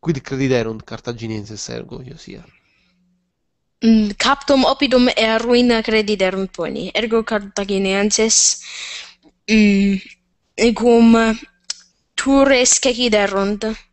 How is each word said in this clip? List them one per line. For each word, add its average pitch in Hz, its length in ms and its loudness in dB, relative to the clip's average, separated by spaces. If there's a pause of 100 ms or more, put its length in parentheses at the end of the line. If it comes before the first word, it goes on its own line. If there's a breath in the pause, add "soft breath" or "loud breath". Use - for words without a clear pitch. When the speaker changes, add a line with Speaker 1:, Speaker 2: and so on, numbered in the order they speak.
Speaker 1:
Quid 160 160 -2
crediderunt 123 640 -4
Carthaginienses 110 840 -12
ergo, 117 320 -12
Iosia? - 420 -20 (1400)
Speaker 2:
Mm, 220 360 4
captum 269 480 0
oppidum 254 500 2
ea 220 220 0
ruina 240 440 2
crediderunt 196 720 -2
poeni. 160 400 -8
Ergo 226 320 -2
Carthaginienses, 202 1400 -2 (880 loud breath)
mm, 202 1300 0
cum 233 420 6 (1000)
turres 269 640 2
ceciderunt 208 880 -2 (260)